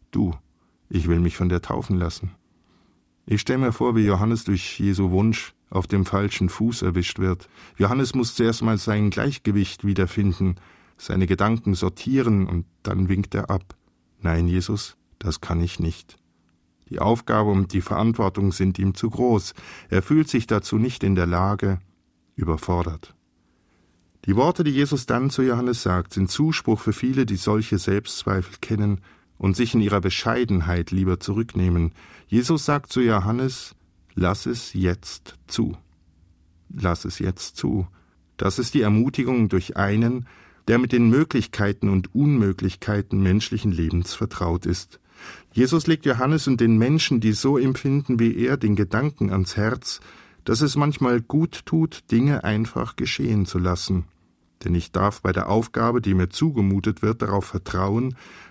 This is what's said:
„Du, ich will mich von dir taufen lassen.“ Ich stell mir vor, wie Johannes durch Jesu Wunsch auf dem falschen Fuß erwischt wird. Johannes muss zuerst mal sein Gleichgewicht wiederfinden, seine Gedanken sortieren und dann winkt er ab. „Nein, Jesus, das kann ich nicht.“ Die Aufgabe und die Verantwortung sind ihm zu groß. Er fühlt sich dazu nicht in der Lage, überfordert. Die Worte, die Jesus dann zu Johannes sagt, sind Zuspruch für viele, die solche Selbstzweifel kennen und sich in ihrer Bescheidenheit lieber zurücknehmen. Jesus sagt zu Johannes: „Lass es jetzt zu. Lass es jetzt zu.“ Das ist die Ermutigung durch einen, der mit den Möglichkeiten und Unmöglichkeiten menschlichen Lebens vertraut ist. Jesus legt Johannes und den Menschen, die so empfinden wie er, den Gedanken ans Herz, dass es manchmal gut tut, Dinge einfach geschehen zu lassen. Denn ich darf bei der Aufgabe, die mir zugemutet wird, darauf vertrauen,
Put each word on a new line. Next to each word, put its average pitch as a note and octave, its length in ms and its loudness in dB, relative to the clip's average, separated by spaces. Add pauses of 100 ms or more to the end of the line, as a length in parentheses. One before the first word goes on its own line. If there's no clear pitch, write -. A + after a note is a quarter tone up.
(120)
„Du, F#2+ 220 0 (560)
ich E2+ 180 0
will E2+ 120 2
mich F2 180 0
von F#2 120 0
dir F2 120 0
taufen - 360 -4
lassen.“ F2 340 -4 (920)
Ich G#2+ 160 -2
stell B2+ 160 -2
mir C3 140 0
vor, B2 240 0
wie A2 100 4
Johannes G#2 380 2
durch - 360 -2
Jesu G2 320 2
Wunsch A2 420 0 (160)
auf F#2 180 -2
dem G2 180 2
falschen G2+ 440 0
Fuß A#2 340 -4
erwischt F2+ 360 -2
wird. F#2 300 -2 (280)
Johannes A#2+ 360 0
muss A#2+ 220 -2
zuerst A2+ 260 0
mal A2+ 160 2
sein G#2 320 0
Gleichgewicht G#2 760 -2
wiederfinden, F#2+ 720 0 (420)
seine F#2+ 280 -2
Gedanken G2+ 480 0
sortieren G2+ 720 0
und F2 180 -2 (180)
dann F#2+ 260 0
winkt F#2+ 240 0
er G2+ 160 -4
ab. - 260 -4 (460)
„Nein, E2+ 260 2
Jesus, F2+ 480 -2 (240)
das - 220 -4
kann E2+ 200 -2
ich E2+ 180 -4
nicht.“ - 380 -6 (720)
Die - 100 -8
Aufgabe G#2+ 500 2
und G2 240 2
die G2 80 0
Verantwortung G2+ 720 0
sind F#2 260 0
ihm F#2+ 160 0
zu - 160 -2
groß. A2+ 460 0 (340)
Er F#2 140 2
fühlt D3+ 260 2
sich A2+ 160 0
dazu A2 320 -2
nicht A#2+ 260 -2
in G2 120 4
der F2 100 2
Lage, F#2+ 540 0 (560)
überfordert. E2+ 800 -4 (1080)
Die G2 100 2
Worte, D#3+ 280 2
die D3 80 0
Jesus C#3 360 0
dann B2+ 220 0
zu C3+ 120 -2
Johannes B2 420 0
sagt, F2+ 300 0
sind F#2+ 160 0
Zuspruch D3 500 0
für A2 140 -2
viele, C3 320 0
die A2 100 -4
solche G#2 440 0
Selbstzweifel G2 800 -4
kennen G#2 400 -2 (360)
und F#2+ 180 0
sich A#2 180 0
in A2+ 80 4
ihrer G2+ 200 2
Bescheidenheit F#2 880 0
lieber F#2 280 0
zurücknehmen. F#2 720 0 (360)
Jesus B2 380 2
sagt C#3+ 260 -2
zu B2+ 100 2
Johannes: A#2 720 0 (380)
„Lass F2+ 320 0
es A#2+ 280 -6
jetzt - 640 -4 (120)
zu. - 300 -4 (920)
Lass F2 360 -2
es - 140 -8
jetzt - 380 -6
zu.“ F#2+ 300 -2 (500)
Das G2 220 -2
ist A#2 140 -4
die D3 80 2
Ermutigung A#2+ 680 2
durch F#2 260 -2
einen, A2+ 520 0 (400)
der A#2 120 4
mit B2 120 0
den A#2 180 6
Möglichkeiten A2 800 0
und F#2+ 260 0
Unmöglichkeiten G#2 1080 0
menschlichen G2+ 500 2
Lebens E2+ 440 -2
vertraut F2 500 -4
ist. - 340 -6 (540)
Jesus C3 320 2
legt E3 200 0
Johannes C3+ 420 2
und B2+ 120 2
den A2+ 180 6
Menschen, C3 440 2
die A2 120 2
so C3+ 240 2
empfinden C3+ 600 0
wie A2+ 160 2
er, B2+ 220 0
den G#2 180 2
Gedanken G#2+ 560 0
ans F#2+ 240 0
Herz, A2+ 440 -4 (440)
dass A#2+ 180 0
es C#3 140 0
manchmal C#3+ 460 2
gut - 440 -2
tut, - 460 -2
Dinge B2+ 320 2
einfach A#2 520 -2
geschehen A#2+ 500 0
zu - 140 -4
lassen. F2+ 460 0 (580)
Denn F2+ 120 0
ich F2 160 -2
darf G2 300 0
bei F#2+ 100 0
der - 180 -2
Aufgabe, A#2 520 0
die G2+ 120 0
mir F2+ 160 2
zugemutet G#2+ 720 0
wird, A2+ 200 0
darauf G2+ 240 0
vertrauen, G2+ 680 -2 (360)